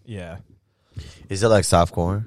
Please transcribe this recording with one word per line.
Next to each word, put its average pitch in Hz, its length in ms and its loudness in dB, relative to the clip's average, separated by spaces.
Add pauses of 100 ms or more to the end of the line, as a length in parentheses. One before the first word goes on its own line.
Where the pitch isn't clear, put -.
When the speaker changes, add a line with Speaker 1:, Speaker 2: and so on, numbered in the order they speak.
Speaker 1:
Yeah. 95 340 -16 (880)
Speaker 2:
Is 95 140 -4
it, 113 60 2
like, 104 160 4
softcore? 90 640 0